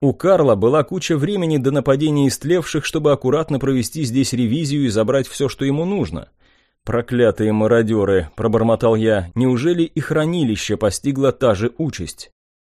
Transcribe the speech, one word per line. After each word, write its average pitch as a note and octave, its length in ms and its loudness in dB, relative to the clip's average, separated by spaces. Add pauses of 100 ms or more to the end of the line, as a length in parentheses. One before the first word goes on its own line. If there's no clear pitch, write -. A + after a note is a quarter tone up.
У C#3 120 2
Карла E3 420 4
была C3 280 2
куча E3+ 340 -2
времени E3 400 0
до C3+ 140 0
нападения C#3+ 560 2
истлевших, D#3 580 -2
чтобы D3+ 260 0
аккуратно C#3 480 0
провести C3 440 -2
здесь C3 300 -2
ревизию C3+ 520 0
и A#2+ 40 0
забрать A2+ 380 0
всё, - 220 -4
что - 160 -6
ему C#3+ 180 -2
нужно. D#3 460 -6 (560)
«Проклятые A#2 680 0
мародёры», G#2+ 840 2
пробормотал A2+ 600 2
я, G#2+ 400 0
«неужели C3 480 0
и D#3+ 160 -6
хранилище D3+ 800 -2
постигла C3+ 540 0
та A#2+ 220 2
же G#2+ 240 -2
участь?» - 540 -8 (300)